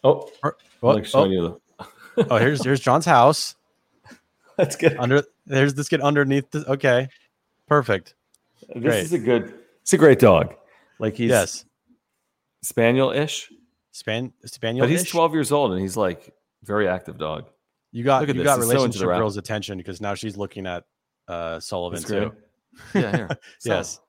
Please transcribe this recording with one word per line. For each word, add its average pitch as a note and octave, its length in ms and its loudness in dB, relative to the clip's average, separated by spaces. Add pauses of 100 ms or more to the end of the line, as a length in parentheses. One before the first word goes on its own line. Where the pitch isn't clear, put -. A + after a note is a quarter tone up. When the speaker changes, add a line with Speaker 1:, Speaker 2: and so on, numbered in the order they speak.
Speaker 1:
Oh. - 260 2 (140)
Speaker 2:
Or, - 140 -4 (240)
what? A#2 160 4
Speaker 1:
Like G2+ 80 -6
showing G2+ 260 2
Speaker 2:
Oh. - 20 0
Speaker 1:
you F2 260 -4 (580)
the F#3+ 100 2
<laughs> - 20 -12
Speaker 2:
Oh, A#2+ 80 2
here's, C3 260 2
here's C3 180 0
John's C#3 240 2
house. D3 500 4 (1000)
Speaker 1:
That's - 180 0
good. D3 220 2
Speaker 2:
Under, C3 260 2 (220)
there's C#3 280 0
this C#3+ 140 -6
kid D#3 140 0
underneath C#3 500 0
the, D3+ 220 -8
okay. C3 340 2 (600)
Perfect. A#2+ 460 0 (640)
Speaker 1:
This A#2 80 -10
Speaker 2:
Great. A#2 220 0
Speaker 1:
is D#3+ 80 -4
a E3 60 0
good, A#2 340 0 (280)
it's - 120 0
a F#3 40 4
great D3 220 8
dog. F#2+ 340 6 (460)
Like, A2 160 -4
he's A#2 140 -2
Speaker 2:
Yes. G#2+ 360 0 (960)
Speaker 1:
spaniel-ish. C3 880 0 (420)
Speaker 2:
Span-, A#2 420 -10 (120)
spaniel-ish? A#2+ 420 -4
Speaker 1:
But C#3 40 2
he's F3+ 180 -2
twelve E3 240 0
years C#3+ 180 0
old C#3+ 200 2
and F#2 100 -2
he's, F#2+ 160 -6
like, F#2 360 -4 (300)
very G2+ 240 -2
active F2+ 300 -6
dog. D#2 280 -8 (460)
Speaker 2:
You A#2 120 -10
got, C3 180 2
Speaker 1:
Look D3 80 -4
at C3 60 -2
Speaker 2:
you F2 80 -4
Speaker 1:
this. C#3+ 80 2
Speaker 2:
got C3 80 2
Speaker 1:
He's A#2+ 60 -4
so A2+ 60 -2
into B2+ 40 4
Speaker 2:
relationship A#2+ 260 0
Speaker 1:
the F#2 60 -2
wrap. F2+ 120 0
Speaker 2:
girl's G#2 180 -4
attention G2+ 460 -8
'cause F#2 180 -14
now G2+ 140 -6
she's G2+ 220 -10
looking G2 300 -10
at, F2 160 -10 (440)
uh, E2 320 -10
Sullivan F2 380 -8
Speaker 1:
The E2 40 -10
screen? G#2 300 -6
Speaker 2:
too. - 680 -10
Speaker 1:
Yeah, B2+ 160 -2
here. G#2 120 -4 (180)
Speaker 2:
<laughs> - 140 -20
Speaker 1:
Sully, A2 180 -2
Speaker 2:
Yes. - 320 -10